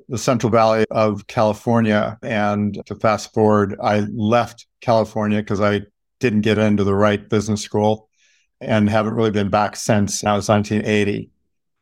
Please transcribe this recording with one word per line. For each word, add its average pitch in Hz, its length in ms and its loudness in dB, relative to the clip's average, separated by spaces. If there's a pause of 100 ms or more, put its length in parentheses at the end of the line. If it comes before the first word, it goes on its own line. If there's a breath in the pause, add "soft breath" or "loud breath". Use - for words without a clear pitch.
the 131 80 -8
Central 123 340 0
Valley 110 400 4
of 107 360 0
California. 110 960 0
And 104 640 -4
to 104 80 -12
fast 104 400 -2
forward, 104 460 2
I 104 200 0 (100)
left 113 560 -2 (140)
California 107 640 0
'cause 104 180 -4
I 101 220 0 (360)
didn't 107 220 0
get 107 160 2
into 104 280 2
the 98 100 0
right 104 340 0
business 104 320 -2
school 107 480 -2 (500)
and 107 300 0
haven't 107 260 0
really 113 160 0
been 101 200 -2
back 104 260 0
since. 104 480 -2
Now 104 140 2
it's 98 100 -4
nineteen 104 380 0
eighty. 104 440 -2 (520)